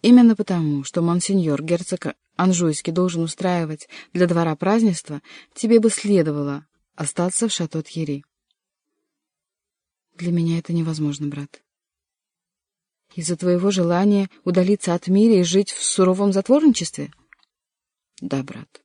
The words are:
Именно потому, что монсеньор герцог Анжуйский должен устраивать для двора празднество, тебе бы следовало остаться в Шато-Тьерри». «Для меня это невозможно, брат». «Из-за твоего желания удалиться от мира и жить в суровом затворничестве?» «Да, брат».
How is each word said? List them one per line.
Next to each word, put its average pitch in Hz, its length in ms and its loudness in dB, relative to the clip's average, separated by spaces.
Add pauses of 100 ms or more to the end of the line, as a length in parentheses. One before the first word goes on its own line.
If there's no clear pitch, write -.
Именно 233 340 8
потому, 156 480 -2
что 170 200 -4
монсеньор 170 580 0
герцог 175 540 -4 (220)
Анжуйский 175 540 0
должен 170 300 -2
устраивать 165 680 -4 (260)
для 180 120 2
двора 170 300 0
празднество, 190 680 0 (320)
тебе 226 260 2
бы 220 120 2
следовало 151 760 -2 (300)
остаться 175 520 -4
в 208 40 -4
Шато-Тьерри». 156 720 -6 (1900)
«Для 170 160 -6
меня 165 260 0
это 170 160 -8
невозможно, 151 540 -4
брат». 143 340 -12 (1500)
«Из-за 170 240 -6
твоего 180 320 0
желания 190 580 2 (160)
удалиться 180 520 0
от - 120 -6
мира 208 320 4
и 180 40 2
жить 185 260 0
в - 140 -10
суровом 190 500 2
затворничестве?» 196 800 2 (1080)
«Да, 135 200 -6
брат». - 440 -16